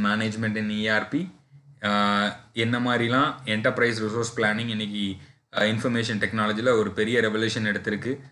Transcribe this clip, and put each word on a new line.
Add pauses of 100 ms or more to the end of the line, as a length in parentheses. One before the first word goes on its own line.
management
in
E
R
P, (680)
ஆஹ், (260)
என்ன
மாதிரிலாம் (180)
என்டர்பிரைஸ்
ரிசோர்ஸ்
பிளானிங்
இன்னைக்கு, (480)
ஆஹ்,
இன்ஃபர்மேஷன்
டெக்னாலஜியில்
ஒரு
பெரிய
ரெவல்யூஷன்
எடுத்திருக்கு. (200)